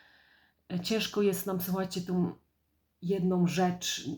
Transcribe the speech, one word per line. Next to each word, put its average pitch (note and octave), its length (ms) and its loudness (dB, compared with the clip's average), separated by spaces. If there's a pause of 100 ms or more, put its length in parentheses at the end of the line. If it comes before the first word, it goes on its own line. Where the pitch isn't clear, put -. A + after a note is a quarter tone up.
(720)
e, F3+ 80 -2
ciężko G#3 420 0
jest G3 240 2
nam, F#3+ 140 -2
słuchajcie, F#3 400 -2
tą F3+ 320 0 (720)
jedną F3+ 420 4
rzecz, F3 720 0